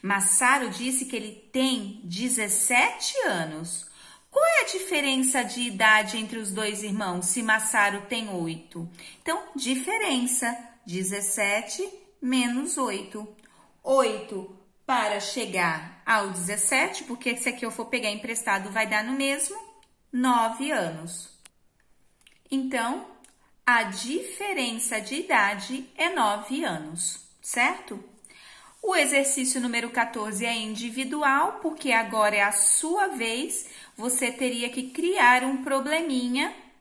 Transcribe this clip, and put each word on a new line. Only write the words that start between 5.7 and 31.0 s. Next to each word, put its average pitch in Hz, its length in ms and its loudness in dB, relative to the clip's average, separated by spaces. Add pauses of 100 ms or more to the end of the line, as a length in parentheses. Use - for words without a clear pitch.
entre 220 220 -6
os 202 120 -6
dois 208 320 -4
irmãos, 190 440 -2
se 247 140 0
Massaro 214 680 2
tem 220 200 -4
oito? 170 600 -6 (320)
Então, 339 200 -2 (140)
diferença, 262 1000 0 (320)
dezessete 202 1040 -2 (340)
menos 254 560 0
oito. 208 480 -4 (560)
Oito 214 760 0 (260)
para 214 360 2
chegar 180 840 -2
ao 208 260 2
dezessete, 214 720 0
porque 240 320 -4
se - 100 -2
aqui 247 180 -4
eu 220 60 -4
for 220 140 -8
pegar 220 240 -2
emprestado, 208 600 -2
vai 214 160 0
dar 214 180 0
no 254 80 -2
mesmo, 277 440 0 (540)
nove 247 580 2
anos. 170 640 -4 (1160)
Então, 262 560 -2 (580)
a 233 180 6
diferença 233 1160 -4
de 208 160 -6
idade 240 800 0
é 330 140 0
nove 226 540 0
anos, 160 640 -6 (160)
certo? 247 600 -2 (800)
O 381 140 0
exercício 277 640 2
número 233 300 -2
quatorze 226 560 -2
é 233 80 0
individual, 254 1000 0